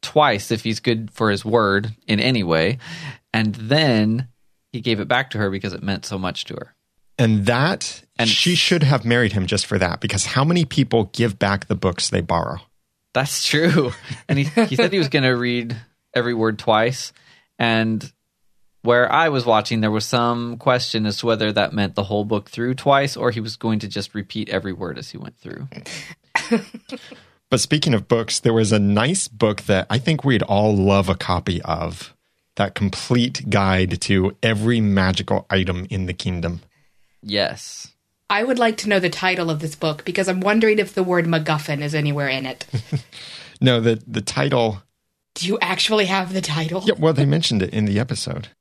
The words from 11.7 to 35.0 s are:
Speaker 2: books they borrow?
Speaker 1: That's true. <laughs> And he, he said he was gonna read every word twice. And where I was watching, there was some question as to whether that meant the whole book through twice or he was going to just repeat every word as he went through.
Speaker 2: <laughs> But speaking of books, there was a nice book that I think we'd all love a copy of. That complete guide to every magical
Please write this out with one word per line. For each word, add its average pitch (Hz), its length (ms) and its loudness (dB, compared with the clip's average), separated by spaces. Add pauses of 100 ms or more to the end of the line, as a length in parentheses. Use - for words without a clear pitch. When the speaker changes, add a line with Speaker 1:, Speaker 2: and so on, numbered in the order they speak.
Speaker 2:
books - 340 -2
they 95 120 0
borrow? 85 380 -2 (540)
Speaker 1:
That's 135 320 -2
true. 151 460 2 (180)
<laughs> - 200 -12
And 139 100 2
he, 139 60 2 (200)
he 135 100 -2
said 175 160 2
he 196 60 0
was 151 120 0
gonna 131 260 2
read 120 400 -2 (400)
every 120 180 0
word 110 240 0
twice. 113 560 0 (460)
And 113 520 0 (720)
where 120 300 4
I 160 180 4
was 135 160 -2
watching, 110 360 2
there 107 100 2
was 110 140 -2
some 120 520 -2
question 117 480 0
as 104 140 -2
to 120 80 -4
whether 110 240 0
that 101 220 0
meant 101 200 -2
the 101 120 -2
whole 104 200 -2
book 104 240 -4
through 120 240 -4
twice 139 420 2
or 120 140 0
he 113 100 -6
was 110 160 -8
going 113 240 -2
to 104 80 -8
just 98 280 -8
repeat 104 340 -8
every 95 240 -4
word 82 240 -8
as - 140 -14
he - 80 -16
went - 180 -16
through. - 360 -14
Speaker 2:
<laughs> - 840 -6 (920)
But 127 100 2
speaking 151 340 2
of 101 140 0
books, 113 320 0
there 113 140 2
was 110 180 4
a 107 80 4
nice 107 480 2
book 107 360 0
that 92 260 2
I 107 80 0
think 147 260 0
we'd 127 180 4
all 104 320 2
love 98 360 4
a 95 60 2
copy 87 480 -2
of. 82 520 -6 (400)
That 101 200 -2
complete 120 720 -2
guide 95 540 2
to 98 380 0
every 113 380 2
magical 98 680 0